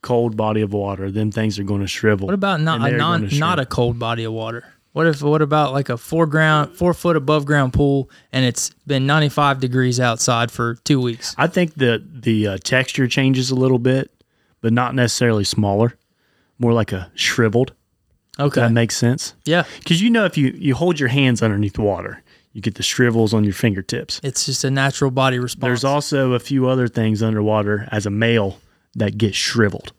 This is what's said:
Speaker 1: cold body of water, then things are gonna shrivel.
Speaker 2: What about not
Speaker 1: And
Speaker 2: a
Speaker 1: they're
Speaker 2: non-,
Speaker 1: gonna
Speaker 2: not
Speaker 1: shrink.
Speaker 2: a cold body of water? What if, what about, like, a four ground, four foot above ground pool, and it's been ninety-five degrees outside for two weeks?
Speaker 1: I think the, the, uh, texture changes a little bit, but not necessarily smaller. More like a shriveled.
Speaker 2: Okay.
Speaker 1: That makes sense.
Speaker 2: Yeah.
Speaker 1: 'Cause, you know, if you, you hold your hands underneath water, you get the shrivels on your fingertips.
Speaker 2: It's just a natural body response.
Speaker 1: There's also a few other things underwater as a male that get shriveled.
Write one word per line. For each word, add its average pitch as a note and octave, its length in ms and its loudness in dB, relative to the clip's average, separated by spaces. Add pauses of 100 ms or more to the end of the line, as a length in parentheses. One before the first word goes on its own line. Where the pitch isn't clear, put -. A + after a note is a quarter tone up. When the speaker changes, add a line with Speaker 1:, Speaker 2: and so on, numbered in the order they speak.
Speaker 1:
cold A#2 340 0
body G#2+ 240 0
of G2+ 100 -2
water, G2 380 -4
then G#2+ 220 -2
things G#2+ 260 -2
are G2+ 60 -6
gonna G2+ 240 -2
shrivel. G2+ 400 0
Speaker 2:
What F#2 80 0
about F3 260 0
not D#3+ 140 0
Speaker 1:
And A2+ 100 -2
Speaker 2:
a - 60 2
Speaker 1:
they're A#2+ 80 0
Speaker 2:
non-, E3+ 260 0
Speaker 1:
gonna C#3+ 140 -2
Speaker 2:
not E3+ 180 0
Speaker 1:
shrink. C3 100 -4
Speaker 2:
a - 60 -12
cold A#2+ 240 0
body A#2 260 -4
of A2+ 100 -6
water? A2+ 320 -8 (260)
What D#3 160 0
if, D3 160 -2
what D3+ 180 2
about, D3 320 0
like, C#3 160 -2
a A#2+ 80 -2
four D#3+ 300 0
ground, D#3 480 2
four F3 180 2
foot F3 220 0
above D3 300 0
ground C#3 280 2
pool, C#3 360 0 (220)
and C3 140 0
it's - 240 -2 (180)
been C3+ 200 -2
ninety-five C#3+ 520 2
degrees B2+ 400 0
outside A#2 520 0
for A#2 320 -4
two C#3+ 180 2
weeks? A#2+ 360 -6
Speaker 1:
I C#3+ 100 2
think F3 280 0
the, A#2 360 2
the, A2 360 0
uh, G2 160 -4
texture B2+ 440 0
changes C3 440 0
a C3+ 40 -2
little B2+ 240 2
bit, C3 320 0 (500)
but A2+ 120 2
not B2 220 0
necessarily A#2 480 2
smaller. G#2 540 0 (640)
More A#2 140 2
like A2+ 200 0
a F#2 220 -8
shriveled. A#2 580 0 (680)
Speaker 2:
Okay. C#3 220 0
Speaker 1:
That A#2 100 4
makes A2+ 240 2
sense. - 380 0 (120)
Speaker 2:
Yeah. E3+ 180 0 (220)
Speaker 1:
'Cause, F3 160 0
you A#3 100 2
know, A3+ 140 2
if - 120 -2
you, C3+ 180 2
you C#3 200 -2
hold E3 240 0
your C3 100 0
hands C3 340 2
underneath G#2 360 0
water, G2+ 440 -4 (300)
you A2 100 -12
get G#2+ 100 -2
the - 100 -12
shrivels A2+ 520 2
on G#2+ 80 4
your G2+ 100 0
fingertips. - 680 -4
Speaker 2:
It's - 240 -4
just C3+ 160 -4
a C3 80 0
natural C3+ 400 0
body C3 260 0
response. B2 240 -6
Speaker 1:
There's B2 220 0
also C#3 500 0
a A#2+ 60 0
few B2+ 280 0
other B2+ 200 2
things A2 340 0
underwater G#2+ 680 0
as G#2+ 160 -4
a - 20 -2
male G#2+ 480 0 (380)
that G#2 240 -2
get G#2+ 160 0
shriveled. - 640 0